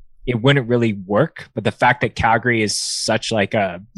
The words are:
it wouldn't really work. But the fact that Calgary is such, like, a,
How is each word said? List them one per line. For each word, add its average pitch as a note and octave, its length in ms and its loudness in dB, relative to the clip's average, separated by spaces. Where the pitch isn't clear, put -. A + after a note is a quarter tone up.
it A#2+ 160 -2
wouldn't C3+ 260 2
really A#2+ 240 2
work. G2+ 600 -2
But A#2 80 -6
the G#2+ 100 0
fact B2 280 2
that A2+ 160 -2
Calgary A#2 460 2
is G#2 160 -2
such, - 520 -2
like, G#2 240 0
a, F#2+ 260 -2